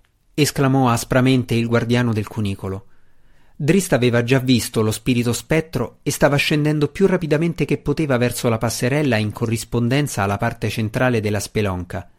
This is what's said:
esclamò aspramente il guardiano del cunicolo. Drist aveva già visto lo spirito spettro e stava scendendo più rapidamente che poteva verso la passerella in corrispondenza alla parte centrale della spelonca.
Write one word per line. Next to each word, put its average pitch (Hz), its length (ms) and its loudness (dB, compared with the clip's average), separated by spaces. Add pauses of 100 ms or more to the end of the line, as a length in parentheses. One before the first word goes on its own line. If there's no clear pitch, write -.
(340)
esclamò 135 560 2
aspramente 127 680 2
il 117 120 0
guardiano 117 440 2
del 107 160 -2
cunicolo. 98 600 -6 (680)
Drist 175 380 2
aveva 120 300 4
già 131 160 2
visto 123 420 0
lo 107 100 2
spirito 120 400 0
spettro - 720 -4
e 147 80 -2
stava 143 240 2
scendendo 151 520 0
più - 180 0
rapidamente 165 580 0
che 143 140 0
poteva 143 400 -2
verso 120 320 -2
la 113 80 2
passerella 123 600 0
in 107 140 0
corrispondenza 120 920 -2
alla 101 140 0
parte 120 300 -4
centrale 113 540 -2
della 104 180 -2
spelonca. 90 800 -4